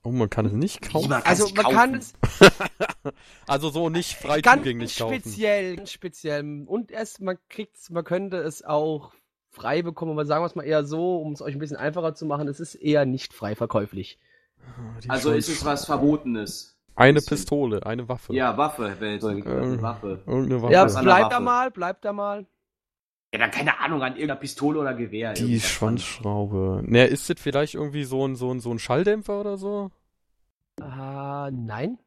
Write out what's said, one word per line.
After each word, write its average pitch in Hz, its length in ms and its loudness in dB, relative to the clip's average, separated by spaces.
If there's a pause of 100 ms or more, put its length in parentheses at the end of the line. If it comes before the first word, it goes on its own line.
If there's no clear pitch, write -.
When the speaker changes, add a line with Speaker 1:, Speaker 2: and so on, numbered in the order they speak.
Speaker 1:
Oh, 117 80 -6
man 117 180 2
kann 110 160 0
es 98 80 0
nicht 147 320 -2
Speaker 2:
Wie, - 80 -10
Speaker 1:
kaufen? 156 160 0
Speaker 2:
man 123 140 2
kann's 180 180 6
Speaker 3:
Also, 196 120 2
man 208 120 2
Speaker 2:
kaufen? 135 100 4
Speaker 3:
kann 247 200 6
es - 180 -10 (260)
Speaker 1:
<laughs> - 760 6 (340)
Also 143 220 0
so 160 200 0
nicht 170 260 -2
frei 151 260 0
Speaker 3:
ganz 254 200 6
Speaker 1:
zugänglich 120 360 -4
kaufen. 113 240 -2
Speaker 3:
speziell, 196 540 -2
ganz 196 160 -14
speziell. 147 760 -8
Und 208 260 -6
erst, 220 300 -10
man 185 160 -4 (120)
kriegt's, - 400 -14
man 170 140 -4
könnte 185 340 -4
es 156 260 -6
auch 151 500 -2 (380)
frei 143 300 -2
bekommen, 165 300 -6
aber 151 140 -2
sagen 151 180 2
wir's 170 120 -4
mal 156 80 -6
eher 151 220 2
so, 170 320 0
um's 151 240 -6
euch 139 140 -8
ein 143 40 -6
bisschen 147 180 -8
einfacher 160 380 -2
zu 160 100 -10
machen, 147 220 -2
es 143 120 -6
ist 165 160 -10
eher 147 300 4
nicht 131 280 -4
frei 107 220 -4
verkäuflich. 104 640 -2 (480)
Speaker 1:
Ah, - 380 -14
die - 60 -10
Speaker 2:
Also 131 220 2
ist 151 180 2
es 156 100 -2
Speaker 1:
Schwanz- 143 60 -4
Speaker 2:
was 143 200 0
Verbotenes? 131 880 0 (220)
Speaker 1:
Eine 135 200 6
Speaker 2:
Bisschen. 147 220 0
Speaker 1:
Pistole, 127 480 -2
eine 117 240 -6
Waffe. 123 240 -6
Speaker 2:
Ja, 123 240 0
Waffe, 131 420 -2
wenn 104 200 -4
so 107 80 -4
eine 101 180 -2
Speaker 1:
Ähm, 127 360 -2
Speaker 2:
Waffe. 101 440 -6
Speaker 1:
irgendeine 127 380 0
Waffe. 117 100 4
Speaker 3:
Ja, 185 120 10
Speaker 2:
Was 98 100 0
an - 100 0
der 190 80 8
Speaker 3:
bleib 190 120 8
Speaker 2:
Waffe? 214 100 0
Speaker 3:
da 240 40 2
mal, 247 320 0
bleib 185 300 -6
da 208 120 -4
mal. 202 320 -6 (880)
Speaker 2:
Ja, 110 60 -4
dann 117 120 4
keine 147 280 0
Ahnung, 143 220 0
an 127 120 -2
irgendeiner 143 260 -4
Pistole 147 400 -2
oder 135 160 -2
Gewehr. 110 380 -4
Speaker 1:
Die 117 100 -2
Speaker 2:
irgendwas. 117 260 2
Speaker 1:
Schwanzschraube. 101 1160 -2
Naja, 120 200 8
ist - 240 0
das 170 100 0
vielleicht 143 360 -2
irgendwie 147 280 -4
so 131 240 -2
ein, 131 80 -4
so 127 160 -4
ein, 127 100 -4
so 120 100 -6
ein 113 80 -4
Schalldämpfer 202 600 0
oder 202 180 -6
so? 196 340 -6 (920)
Speaker 3:
Ah, 139 680 -8
nein. 123 560 -6